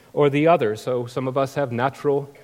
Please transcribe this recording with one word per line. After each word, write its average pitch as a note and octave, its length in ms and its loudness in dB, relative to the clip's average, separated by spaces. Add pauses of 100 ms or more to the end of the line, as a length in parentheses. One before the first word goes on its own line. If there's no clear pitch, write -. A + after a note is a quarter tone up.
(140)
or D3 180 2
the D3 160 2
other. C3 280 4
So B2 300 -4
some C3 220 -6
of C3 100 -4
us C3+ 160 -2
have C#3 180 -4
natural C#3 560 -2 (160)